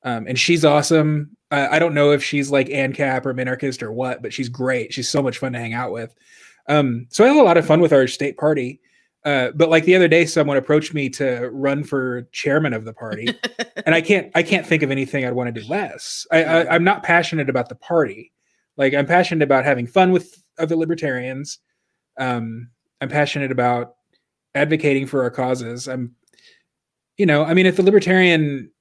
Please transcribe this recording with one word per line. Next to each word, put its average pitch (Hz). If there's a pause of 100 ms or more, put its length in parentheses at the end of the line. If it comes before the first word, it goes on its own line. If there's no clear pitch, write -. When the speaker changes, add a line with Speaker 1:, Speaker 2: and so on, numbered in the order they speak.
Speaker 1:
Um, 117
and 127
she's 165
awesome. 151 (140)
I, 143
I 160
don't 170
know 147
if 143
she's, 143
like, 135
ancap 135
or 135
minarchist 127
or 110
what, 127
but 107
she's 123
great. 123
She's 123
so 147
much 127
fun 131
to 120
hang 117
out 117
with. 113 (540)
Um, 131
so -
I 240
have 285
a 285
lot 175
of 156
fun 160
with 160
our 135
state 139
party. 143 (440)
Uh, 135
but, 160
like, 160
the 180
other 180
day, 165
someone 147
approached 151
me 143
to 127
run 139
for 127 (100)
chairman 147
of 110
the 110
party, 110 (300)
Speaker 2:
<laughs> -
Speaker 1:
and 165
I 165
can't, 180
I 170
can't 175
think 156
of 139
anything 135
I'd 123
wanna 123
do 113
less. -
I, 165
I, 165
Speaker 2:
Yeah. -
Speaker 1:
I'm 170
not 202
passionate 165
about 143
the -
party. 127 (460)
Like, 135
I'm 143
passionate 170
about 135
having 123
fun 185
with 180 (160)
other 165
libertarians. 143 (640)
Um, 120 (320)
I'm 135
passionate 143
about 123 (580)
advocating 143
for 131
our 123
causes. 123
I'm, 127 (1000)
you 202
know, 151
I 160
mean, 185
if 185
the 190
libertarian 180 (120)